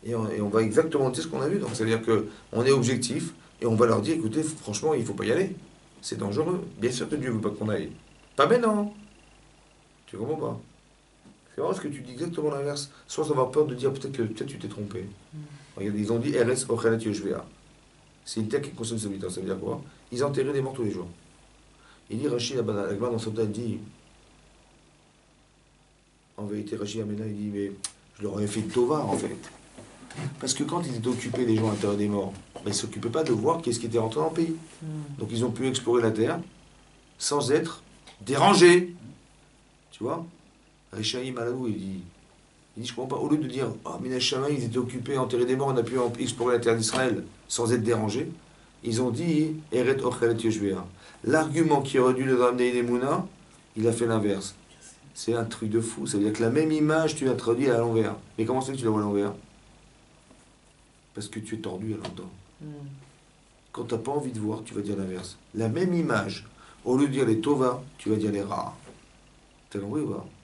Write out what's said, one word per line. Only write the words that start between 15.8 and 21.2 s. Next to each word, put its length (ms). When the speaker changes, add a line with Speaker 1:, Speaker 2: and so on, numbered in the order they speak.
Speaker 1:
ils 140
ont 60
dit, « 160
Eretz 340
Ochelet 300
Yoshvea. » 460
C'est 140
une 80
terre 120
qui 100
consomme 280
ses 80
habitants. 240
Ça 100
veut 60
dire 120
quoi ? 220
Ils 100
enterraient 300
des 80
morts 140
tous 100
les 60
jours. 180